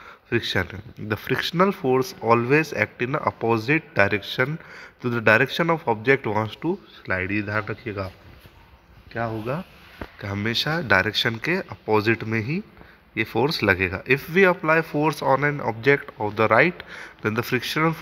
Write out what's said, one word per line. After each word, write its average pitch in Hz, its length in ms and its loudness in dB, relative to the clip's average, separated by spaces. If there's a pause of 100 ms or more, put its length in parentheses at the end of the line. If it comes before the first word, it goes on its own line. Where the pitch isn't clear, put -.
(260)
friction 107 460 0
है। 95 100 -12 (260)
The 107 80 -2
frictional 175 560 0
force 131 420 0 (100)
always 120 500 4
act - 280 -2
in 123 80 -2
a 151 100 -4
opposite 113 600 0 (180)
direction 101 480 2 (560)
to 123 100 -2
the 117 80 -2
direction 117 440 4
of 165 140 2 (100)
object 120 340 2
wants 107 320 -2
to 175 220 -4
slide। 95 540 -6
ये 104 120 0
ध्यान 104 200 -4
रखिएगा, 101 480 -8 (1040)
क्या 117 120 -4
होगा 113 400 -6 (560)
कि 101 60 -10
हमेशा 113 560 -2
direction 107 540 2
के 160 200 -2
opposite 110 680 0
में 110 160 -2
ही 151 220 -4 (560)
ये 110 60 0
force 135 380 0
लगेगा। 95 420 0
If 139 160 0
we 180 340 4
apply 160 280 0 (140)
force 151 260 0
on 135 160 4
an 147 240 -2
object 117 440 2 (160)
of 104 140 -2
the 110 120 4
right, 135 260 6 (520)
then 107 120 0
the 117 60 -4
frictional 160 580 0